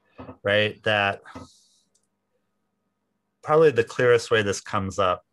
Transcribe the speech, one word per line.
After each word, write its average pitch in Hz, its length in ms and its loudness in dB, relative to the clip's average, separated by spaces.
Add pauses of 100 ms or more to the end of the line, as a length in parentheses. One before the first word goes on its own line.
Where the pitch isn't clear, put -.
(440)
right? 104 400 0
That 101 380 -2 (2250)
probably 156 280 4
the 120 140 -2
clearest 120 460 0
way 110 120 2
this 101 180 -2
comes 95 380 -6
up 92 340 -2